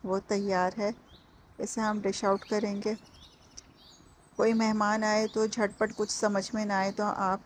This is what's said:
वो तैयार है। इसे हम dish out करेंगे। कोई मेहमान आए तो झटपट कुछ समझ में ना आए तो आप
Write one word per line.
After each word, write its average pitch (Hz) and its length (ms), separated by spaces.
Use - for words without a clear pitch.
वो 190 140
तैयार 190 580
है। 214 160
इसे 208 220
हम 214 200
dish 196 240
out 196 180
करेंगे। 208 520
कोई 220 160
मेहमान 214 500
आए 214 240
तो 220 200
झटपट 220 440
कुछ 214 180
समझ 202 460
में 214 100
ना 202 140
आए 196 120
तो 208 120
आप 196 420